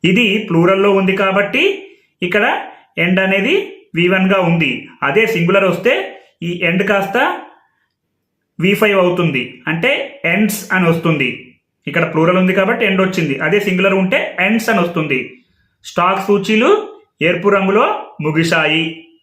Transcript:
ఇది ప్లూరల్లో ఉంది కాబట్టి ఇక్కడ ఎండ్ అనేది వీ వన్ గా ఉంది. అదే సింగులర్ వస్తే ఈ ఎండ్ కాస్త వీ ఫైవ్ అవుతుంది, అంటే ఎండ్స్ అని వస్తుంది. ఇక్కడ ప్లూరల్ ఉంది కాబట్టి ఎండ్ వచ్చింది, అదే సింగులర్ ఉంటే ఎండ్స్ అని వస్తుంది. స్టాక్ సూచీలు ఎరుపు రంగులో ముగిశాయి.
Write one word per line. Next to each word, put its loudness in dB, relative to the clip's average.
ఇది 2
ప్లూరల్లో 2
ఉంది 0
కాబట్టి 0
ఇక్కడ 0
ఎండ్ 2
అనేది 0
వీ 2
వన్ 2
గా 2
ఉంది. 2
అదే 2
సింగులర్ 2
వస్తే 0
ఈ -4
ఎండ్ 0
కాస్త 0
వీ 4
ఫైవ్ 2
అవుతుంది, 0
అంటే 0
ఎండ్స్ 0
అని 2
వస్తుంది. 0
ఇక్కడ -2
ప్లూరల్ 2
ఉంది 2
కాబట్టి 0
ఎండ్ 0
వచ్చింది, -2
అదే 2
సింగులర్ 0
ఉంటే 0
ఎండ్స్ 0
అని 2
వస్తుంది. -2
స్టాక్ 0
సూచీలు 2
ఎరుపు 0
రంగులో 2
ముగిశాయి. 0